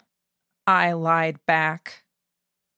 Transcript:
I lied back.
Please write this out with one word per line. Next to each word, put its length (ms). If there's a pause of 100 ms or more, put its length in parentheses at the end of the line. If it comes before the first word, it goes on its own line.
(680)
I 240
lied 560
back. 580 (720)